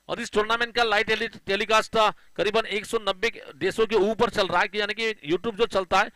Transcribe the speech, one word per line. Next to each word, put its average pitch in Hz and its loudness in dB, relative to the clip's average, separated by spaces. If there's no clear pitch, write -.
और 208 -6
इस 233 -10
tournament 226 -2
का 240 2
live 214 2
टेली-, 220 -4
telecast 208 0
करीबन 208 0
एक 190 -4
सौ 233 -2
नब्बे 202 -4
देशों 143 0
के 220 0
ऊपर 214 2
चल 196 0
रहा 175 2
है, 202 2
कि 202 -6
यानी 208 -4
कि 220 -2
YouTube 175 -4
जो 220 0
चलता 190 2
है, 214 0